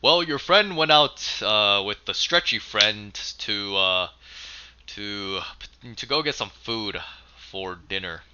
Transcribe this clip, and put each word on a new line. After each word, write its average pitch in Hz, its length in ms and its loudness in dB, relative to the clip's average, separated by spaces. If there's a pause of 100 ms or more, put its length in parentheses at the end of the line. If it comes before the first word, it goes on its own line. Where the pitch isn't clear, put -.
well, 170 220 4
your 151 160 -2
friend 196 380 4
went 156 140 2
out, - 500 4
uh, 101 440 4
with 101 200 -6
the - 80 -4
stretchy 170 460 2
friend 104 540 0 (260)
to, 101 360 -4
uh, 92 320 2 (800)
to, 101 540 -6 (540)
to - 100 -10
go 139 180 -2
get 147 120 -2
some 101 160 -6 (120)
food 104 380 -6 (500)
for 95 240 -8
dinner. 87 460 -8 (120)